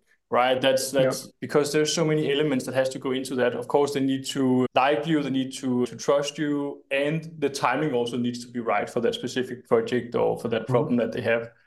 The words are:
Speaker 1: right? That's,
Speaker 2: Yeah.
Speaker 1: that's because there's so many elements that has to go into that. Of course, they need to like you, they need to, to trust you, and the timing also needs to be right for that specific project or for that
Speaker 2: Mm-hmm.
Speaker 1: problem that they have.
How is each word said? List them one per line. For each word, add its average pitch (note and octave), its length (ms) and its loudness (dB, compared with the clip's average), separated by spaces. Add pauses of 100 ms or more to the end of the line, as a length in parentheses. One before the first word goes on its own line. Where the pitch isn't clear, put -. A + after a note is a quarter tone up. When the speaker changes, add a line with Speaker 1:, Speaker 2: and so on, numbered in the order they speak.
(300)
Speaker 1:
right? B2 320 2
That's, C3 320 2
Speaker 2:
Yeah. C3+ 120 2
Speaker 1:
that's B2+ 200 -2 (160)
because C#3+ 320 0
there's D3+ 180 2
so E3+ 140 0
many D#3 260 2
elements C#3 340 0
that B2+ 100 -8
has C3 140 2
to C3 100 -8
go C3 120 -4
into C3 240 -4
that. B2 200 2
Of B2 120 -8
course, C#3+ 280 2
they C#3 60 0
need C3+ 260 0
to B2+ 480 2
like C#3 320 4
you, D#3 160 2
they C3+ 80 -4
need C3 220 -2
to, B2 340 0
to - 80 -12
trust C#3+ 420 0
you, C#3+ 540 -4
and D3 360 0 (120)
the C#3 100 2
timing C3+ 440 0
also A#2+ 240 0
needs A#2+ 280 -4
to - 60 -20
be B2 80 -6
right A2 280 0
for - 140 -2
that A2+ 140 2
specific B2 520 -6
project A#2 480 0
or A2 220 2
for A#2+ 120 -8
that A2 120 0
Speaker 2:
Mm-hmm. - 120 -6
Speaker 1:
problem A#2+ 240 2
that A2+ 140 0
they - 100 -6
have. A#2 280 0 (180)